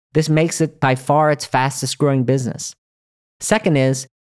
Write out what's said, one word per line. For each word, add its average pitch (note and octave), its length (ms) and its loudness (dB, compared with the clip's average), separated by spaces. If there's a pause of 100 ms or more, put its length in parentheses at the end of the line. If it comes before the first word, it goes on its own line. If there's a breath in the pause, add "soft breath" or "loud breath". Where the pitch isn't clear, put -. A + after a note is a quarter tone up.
(140)
This D3+ 160 0
makes D#3+ 320 2
it D#3 180 -2
by C3 160 2
far D3 340 2
its C#3+ 160 -2
fastest C3 540 -2
growing C3+ 240 2
business. B2+ 500 -2 (640)
Second G3 380 0
is, C3 300 0 (180)